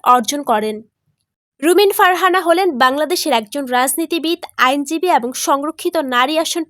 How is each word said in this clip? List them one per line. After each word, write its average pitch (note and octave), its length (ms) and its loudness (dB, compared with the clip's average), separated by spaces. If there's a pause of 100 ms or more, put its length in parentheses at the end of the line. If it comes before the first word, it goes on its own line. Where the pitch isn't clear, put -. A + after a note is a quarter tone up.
অর্জন C#4+ 360 2
করেন। A3 340 -2 (840)
রুমিন F4+ 300 4
ফারহানা F#4 500 2
হলেন E4+ 260 2 (100)
বাংলাদেশের C#4+ 540 0
একজন A#3 340 -4
রাজনীতিবিদ, D4 760 -2 (180)
আইনজীবী C#4+ 500 0
এবং B3+ 220 0 (160)
সংরক্ষিত D#4 500 -4 (100)
নারী B3+ 320 0
আসন E4 320 -4